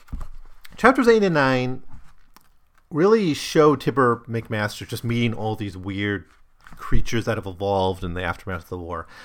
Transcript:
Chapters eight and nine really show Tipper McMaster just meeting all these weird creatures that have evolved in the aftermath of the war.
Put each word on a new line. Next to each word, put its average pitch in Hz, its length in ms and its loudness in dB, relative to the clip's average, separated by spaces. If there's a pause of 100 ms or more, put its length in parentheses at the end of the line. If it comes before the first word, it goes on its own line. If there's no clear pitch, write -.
(760)
Chapters 262 300 4
eight 220 160 6
and 185 100 2
nine 131 500 0 (1040)
really 190 440 4
show 151 420 4
Tipper 120 520 2
McMaster 107 600 -6
just - 160 -10
meeting 120 300 0
all 107 220 -4
these 101 220 -8
weird 98 480 -4 (500)
creatures - 500 4
that 110 120 -2
have 92 80 -8
evolved 95 580 -2
in 87 100 -6
the 90 100 -6
aftermath 87 400 -6
of - 60 -20
the 92 80 -8
war. 85 300 -10 (180)